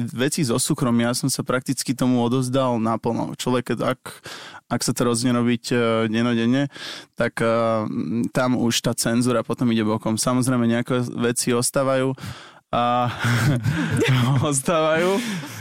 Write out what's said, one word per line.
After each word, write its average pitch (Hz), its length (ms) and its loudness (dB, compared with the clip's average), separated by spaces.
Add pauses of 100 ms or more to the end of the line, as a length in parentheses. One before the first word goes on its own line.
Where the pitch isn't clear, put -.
vecí 131 420 -2
zo 117 80 2
súkromia. 120 560 2
Ja 123 60 -4
som 139 100 -2
sa 131 160 -2
prakticky 127 480 -2
tomu 127 320 2
odozdal 127 560 0
naplno. 113 560 -2
Človek, 123 460 -2
ak, 127 160 0 (720)
ak 120 100 -2
sa 120 160 -2
to - 100 -2
rozhodne 120 320 2
robiť, 120 320 2
e, 127 80 0 (320)
denodenne, 117 640 2 (440)
tak, 120 220 0
e, 113 140 2 (800)
tam 127 260 0
už 117 240 0
tá 120 140 0
cenzúra 120 480 2
potom 120 260 -2
ide 113 140 2
bokom. 110 400 0
Samozrejme, 127 480 2
nejaké 120 320 0 (100)
veci 120 380 -2
ostávajú 131 640 0 (560)
a 120 400 0 (560)
<laughs> - 60 0 (720)
ostávajú. 160 760 2 (440)